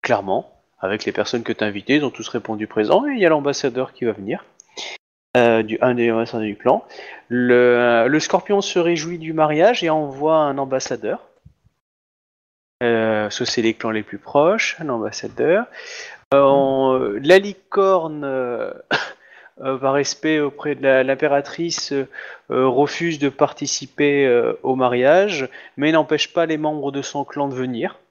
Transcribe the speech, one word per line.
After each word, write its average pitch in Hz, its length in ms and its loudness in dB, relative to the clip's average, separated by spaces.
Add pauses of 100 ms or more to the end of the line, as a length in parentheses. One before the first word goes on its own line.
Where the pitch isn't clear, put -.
clairement, 101 540 -2 (260)
avec 98 220 -4
les 107 80 -4
personnes 113 320 -4
que 117 80 -6
t'as 107 160 -2
invitées. 104 300 -2
Ils 147 80 0
ont 127 40 0
tous - 200 -12
répondu 107 360 -6
présent. 123 400 2
Et 294 100 -4
il 233 40 -4
y 196 60 4
a 165 40 6
l'ambassadeur 139 640 -2
qui - 140 -8
va 110 80 0
venir. 104 320 -8 (920)
Euh, 117 240 4
du, 110 200 -4
un 123 120 2
des 117 160 2
ambassadeurs 113 380 -2
du 104 80 -6
clan. 147 300 2 (420)
Le, 120 800 4
le 151 140 2
scorpion 196 400 0
se - 180 -2
réjouit 170 400 -2
du 160 140 -8
mariage 160 500 4
et 165 60 0
envoie 151 480 0
un 143 200 2
ambassadeur. 131 600 -4 (1600)
Euh, 110 480 0
ça, 123 160 -4
c'est - 160 -2
les 113 120 2
clans 110 180 -6
les 107 120 -4
plus - 160 -14
proches, 175 600 0
un 160 100 -8
ambassadeur. 120 760 -2 (680)
Euh, 139 80 6
on, 135 800 2
la 170 180 8
licorne, 190 840 -2
euh, 123 480 -4 (460)
<laughs> - 440 -20
euh, 135 160 -4
par 135 160 0
respect 151 460 -2
auprès 143 360 -4
de 127 80 -12
la, 131 200 4
l'impératrice, 143 880 -2
euh, 135 160 -2 (420)
refuse 135 720 0
de 143 100 0
participer, 143 960 0
euh, 120 280 2 (100)
au 131 120 0
mariage, 131 720 2 (260)
mais 147 160 0
n'empêche 156 420 0
pas 170 120 2
les 160 120 -2
membres 151 360 -4
de 139 80 -4
son 139 240 -6
clan 143 240 -4
de 131 60 -8
venir. 127 440 -6 (120)